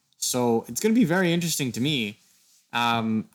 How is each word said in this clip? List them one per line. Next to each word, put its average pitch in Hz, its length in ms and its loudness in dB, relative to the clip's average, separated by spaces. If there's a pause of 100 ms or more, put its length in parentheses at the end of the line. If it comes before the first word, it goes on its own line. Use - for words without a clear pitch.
(180)
So 120 500 0
it's 120 120 -8
gonna 220 140 2
be 240 100 6
very 170 280 2
interesting 156 400 -2
to 110 80 -4
me. 123 380 -2 (540)
Um, 113 640 0